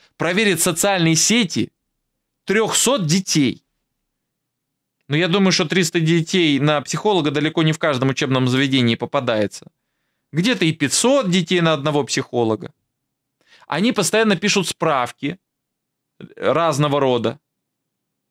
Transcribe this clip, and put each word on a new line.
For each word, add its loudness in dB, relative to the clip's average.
проверить 0
социальные 2
сети 0
трехсот 0
детей. 0
Но -2
я 0
думаю, 2
что 0
триста 0
детей 2
на 2
психолога -2
далеко 0
не 2
в -8
каждом 0
учебном 0
заведении 2
попадается. -4
Где-то 0
и 4
пятьсот 0
детей 0
на 2
одного -2
психолога. -4
Они 0
постоянно 0
пишут -2
справки -4
разного 0
рода. -2